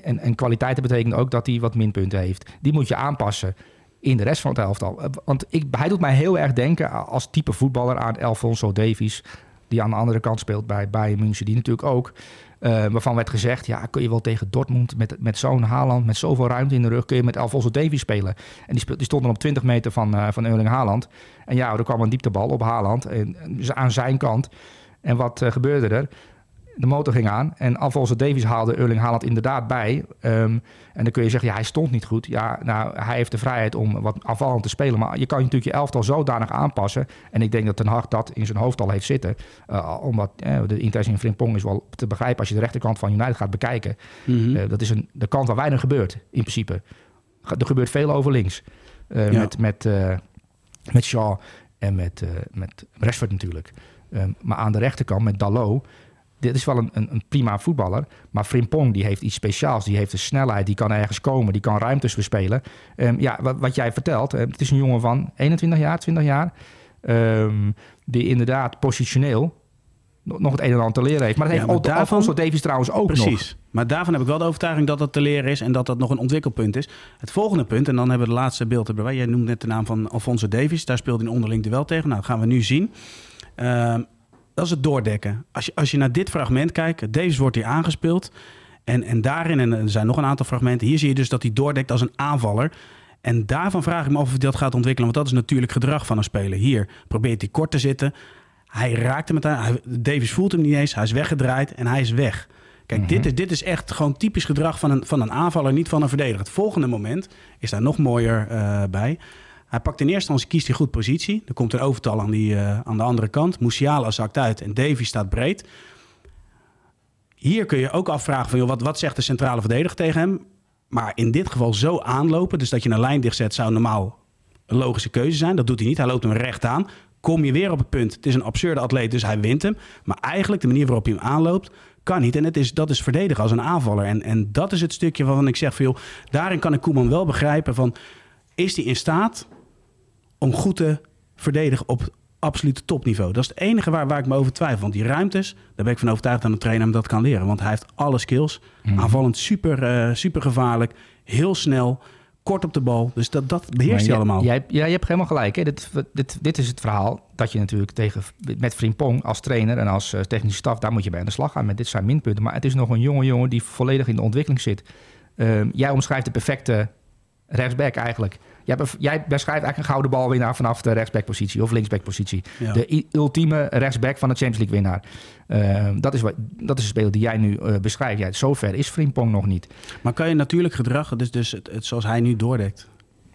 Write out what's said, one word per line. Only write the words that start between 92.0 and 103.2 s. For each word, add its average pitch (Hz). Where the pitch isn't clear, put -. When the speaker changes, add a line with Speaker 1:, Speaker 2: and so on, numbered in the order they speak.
Speaker 2:
een 123
aanvaller. 135
En 117
daarvan 170
vraag 165
ik 139
me 147
af 147
of 135
hij 131
dat 135
gaat 131
ontwikkelen, 123
want 147
dat 127
is 123
natuurlijk 123
gedrag 131
van 110
een 101
speler. 98
Hier 110
probeert 113
hij 107
kort 156
te 147
zitten. 139
Hij 117
raakt 123
hem 165
meteen, 151
hij, 117
Davies 123
voelt 185
hem 170
niet 147
eens, 143
hij 107
is 110
weggedraaid 135
en 123
hij 131
is 120
weg. 120
Kijk, -
Speaker 1:
Mhm. 92
Speaker 2:
dit 120